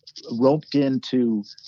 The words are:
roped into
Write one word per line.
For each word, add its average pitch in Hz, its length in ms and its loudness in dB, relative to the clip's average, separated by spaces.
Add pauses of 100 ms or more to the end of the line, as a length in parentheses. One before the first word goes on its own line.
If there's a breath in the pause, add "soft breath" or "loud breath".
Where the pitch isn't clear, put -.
(320)
roped 131 420 0
into 127 720 0 (240)